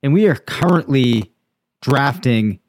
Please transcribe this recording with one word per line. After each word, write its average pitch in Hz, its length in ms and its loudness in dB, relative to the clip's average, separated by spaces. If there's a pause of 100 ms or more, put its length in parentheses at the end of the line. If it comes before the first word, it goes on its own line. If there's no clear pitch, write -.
and 139 100 0
we 208 140 4
are 151 80 2
currently 131 960 -2 (480)
drafting 131 880 -2